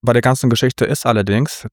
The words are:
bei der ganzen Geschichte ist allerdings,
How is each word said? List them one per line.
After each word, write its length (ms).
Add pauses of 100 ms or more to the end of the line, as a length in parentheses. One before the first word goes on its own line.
bei 120
der 80
ganzen 300
Geschichte 340
ist 220
allerdings, 640